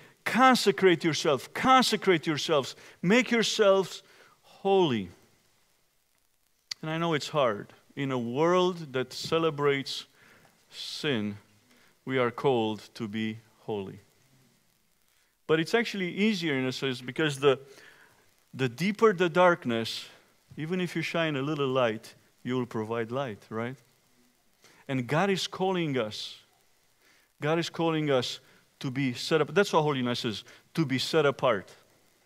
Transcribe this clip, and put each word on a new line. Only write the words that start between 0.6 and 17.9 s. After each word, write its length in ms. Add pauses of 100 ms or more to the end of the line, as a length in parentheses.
yourself, 500
consecrate 720
yourselves, 480 (260)
make 300
yourselves 720 (380)
holy." 720 (1700)
And 100
I 60
know 160
it's 160
hard. 420 (240)
In 160
a 60
world 760
that 220
celebrates 920 (640)
sin, 680 (640)
we 140
are 140
called 640
to 120
be 320 (200)
holy. 400 (1500)
But 120
it's 160
actually 360
easier 440
in 100
a 60
sense 300
because 380
the, 200 (920)